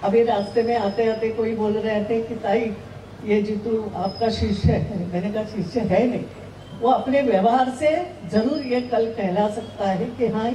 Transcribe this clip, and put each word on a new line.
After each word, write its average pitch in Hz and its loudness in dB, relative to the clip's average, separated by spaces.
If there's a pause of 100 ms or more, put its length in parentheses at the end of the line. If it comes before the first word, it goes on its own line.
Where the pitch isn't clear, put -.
अभी 220 6
रास्ते 226 2
में 233 2
आते-आते 220 0
कोई 220 -2
बोल 208 0
रहे 214 0
थे 226 0
कि 226 -6
"ताई, 220 0 (520)
ये 208 4
जीतू 214 -2
आपका 196 0
शिष्य 214 2
है।" 180 -2
मैंने 180 -2
कहा, 214 -2
"शिष्य 208 -4
है 208 4
नहीं।" - -2 (580)
वो 233 4
अपने 262 2
व्यवहार 233 4
से 302 0 (420)
जरूर 247 2
ये 247 0
कल 233 0
कहला 208 0
सकता 208 -4
है 190 0
कि 240 -2
"हाँ 214 0